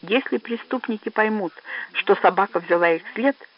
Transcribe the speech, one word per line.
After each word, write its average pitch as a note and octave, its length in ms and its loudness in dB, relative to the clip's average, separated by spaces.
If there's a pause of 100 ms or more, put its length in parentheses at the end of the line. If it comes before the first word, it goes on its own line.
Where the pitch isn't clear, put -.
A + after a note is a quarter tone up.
Если A#3 360 0
преступники A#3 720 -6
поймут, G#3+ 420 0 (400)
что - 240 2
собака F#3 440 2
взяла E3+ 320 2
их E3 100 0 (120)
след C4 220 0 (220)